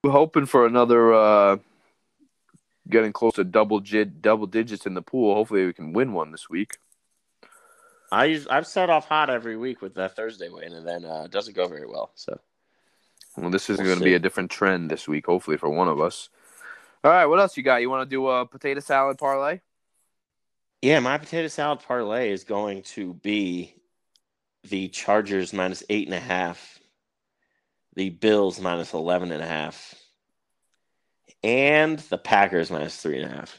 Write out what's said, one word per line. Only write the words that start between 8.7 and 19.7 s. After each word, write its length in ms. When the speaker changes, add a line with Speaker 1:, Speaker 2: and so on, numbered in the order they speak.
Speaker 2:
off 200
hot 200
every 280
week 240
with 140
that 200
Thursday 320
win, 240
and 160
then, 160
uh, 220
it 60
doesn't 260
go 100
very 180
well. 300
So 240
Speaker 1:
Well, 140
this 200
is 100
Speaker 2:
we'll 100
Speaker 1:
gonna 100
Speaker 2:
see. 60
Speaker 1:
be 80
a 60
different 300
trend 400
this 200
week, 160
hopefully 320
for 120
one 200
of 100
us. 300
All 80
right, 160
what 120
else 160
you 80
got? 180
You 80
wanna 160
do 220
a 180
potato 360
salad 360
parlay? 420